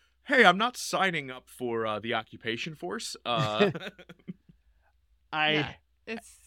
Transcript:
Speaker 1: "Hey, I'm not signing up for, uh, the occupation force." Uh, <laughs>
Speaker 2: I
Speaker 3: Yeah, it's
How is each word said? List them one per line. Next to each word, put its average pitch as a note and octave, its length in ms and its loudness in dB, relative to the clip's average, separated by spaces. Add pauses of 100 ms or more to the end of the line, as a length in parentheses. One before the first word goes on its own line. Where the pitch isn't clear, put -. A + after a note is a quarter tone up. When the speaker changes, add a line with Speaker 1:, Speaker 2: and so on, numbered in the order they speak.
(240)
Speaker 1:
"Hey, B3+ 200 6
I'm F3+ 140 8
not A#3+ 180 -2
signing E3+ 540 -2
up B2+ 180 -16
for, A#2 380 -4
uh, G#2+ 140 -4
the A2+ 140 -4
occupation A2+ 600 -6
force." F#3+ 400 -10 (100)
Uh, A#2 520 0
<laughs> - 1600 -20
Speaker 2:
I D#3 200 2
Speaker 3:
Yeah, C#3+ 200 0 (360)
it's - 200 -12 (180)